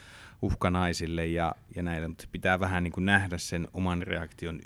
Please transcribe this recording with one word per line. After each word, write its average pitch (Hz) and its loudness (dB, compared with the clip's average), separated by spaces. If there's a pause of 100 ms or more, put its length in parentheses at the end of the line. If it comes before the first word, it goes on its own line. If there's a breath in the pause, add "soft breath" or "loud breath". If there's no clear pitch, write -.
(420 soft breath)
uhkanaisille 87 2
ja, 82 0 (220)
ja 92 -4
näille, 82 -4
mutta 80 -10
pitää 92 2
vähän 92 2
niinku 87 -2
nähdä 95 4
sen 85 -4
oman 90 0
reaktion 85 -6